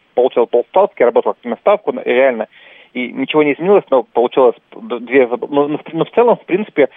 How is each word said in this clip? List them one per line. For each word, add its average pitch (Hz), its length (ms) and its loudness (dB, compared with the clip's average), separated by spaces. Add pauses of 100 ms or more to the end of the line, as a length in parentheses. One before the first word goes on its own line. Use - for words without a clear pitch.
(140)
получал 123 320 0
полставки, - 560 -2
работал 120 320 0
как - 100 -18
на 117 120 -6
ставку, 196 360 -2
на-, 123 100 -6
реально, 123 440 0 (480)
и 123 180 -8
ничего 135 300 -2
не 147 120 2
изменилось, 180 360 0
но 131 120 2
получилось 120 540 0 (180)
д-, 113 260 -10
две 123 260 2
заб-, 117 240 -6
но, 143 180 0
но 151 100 -6
в, - 40 -14 (100)
но 160 120 -4
в - 80 -8
целом, 226 240 2
в - 100 -20
принципе, 165 500 -2